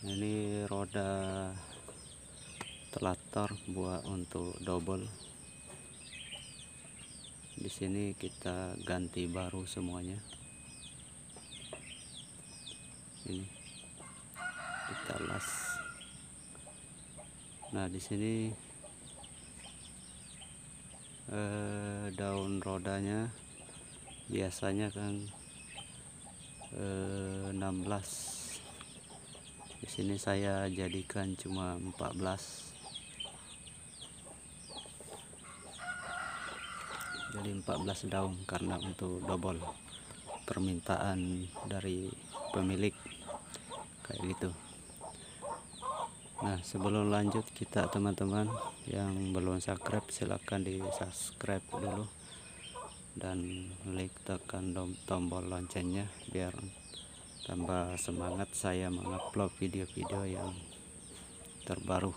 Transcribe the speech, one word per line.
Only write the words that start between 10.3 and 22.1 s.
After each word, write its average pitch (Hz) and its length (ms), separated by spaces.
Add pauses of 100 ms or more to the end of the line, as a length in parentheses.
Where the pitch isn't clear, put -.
Ini 95 400 (1160)
kita 679 400
las. 698 560 (1900)
Nah, 95 160
di 92 80
sini, 110 560 (2750)
eh, 104 800